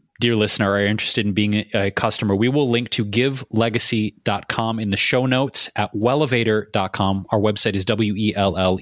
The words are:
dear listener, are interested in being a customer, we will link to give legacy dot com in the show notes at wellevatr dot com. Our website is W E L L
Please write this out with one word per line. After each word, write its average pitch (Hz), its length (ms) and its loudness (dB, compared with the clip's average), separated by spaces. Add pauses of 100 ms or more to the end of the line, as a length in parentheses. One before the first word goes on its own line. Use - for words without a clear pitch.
(200)
dear 117 160 2
listener, 104 360 0
are 101 80 2
interested 104 460 0
in 101 60 0
being 104 320 0 (100)
a 98 160 0
customer, 104 460 0
we 113 120 2
will 139 200 2
link 120 220 0
to 117 140 -2
give 123 460 -2
legacy 110 640 0 (100)
dot 101 240 -4
com 113 300 -2
in 110 120 -2
the 98 60 0
show 131 300 0
notes 131 500 0
at 104 180 -2
wellevatr 117 800 0
dot 95 200 0
com. 95 380 0
Our 110 80 4
website 104 360 2
is 95 100 -2
W 104 320 0
E 104 200 0
L 98 200 2
L 92 260 2